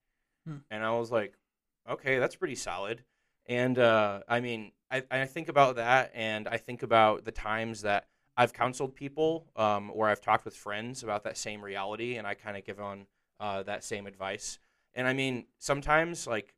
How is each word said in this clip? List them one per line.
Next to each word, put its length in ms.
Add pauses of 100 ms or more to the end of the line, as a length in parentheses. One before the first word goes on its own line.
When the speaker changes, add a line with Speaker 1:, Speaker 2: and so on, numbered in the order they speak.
(460)
Speaker 1:
Hmm. 120 (120)
Speaker 2:
And 140
I 80
was 200
like, 220 (540)
"Okay, 300
that's 180
pretty 200
solid." 480 (400)
And, 340
uh, 480
I 140
mean, 320 (180)
I, 200
I 160
think 220
about 280
that, 380
and 340
I 80
think 260
about 420
the 80
times 500
that 260 (280)
I've 160
counseled 420
people, 520 (100)
um, 380
or 140
I've 120
talked 240
with 120
friends 480
about 200
that 140
same 260
reality, 520
and 100
I 80
kinda 260
give 200
on, 260 (340)
uh, 220
that 220
same 220
advice. 520 (360)
And 120
I 80
mean, 320 (120)
sometimes, 680
like, 320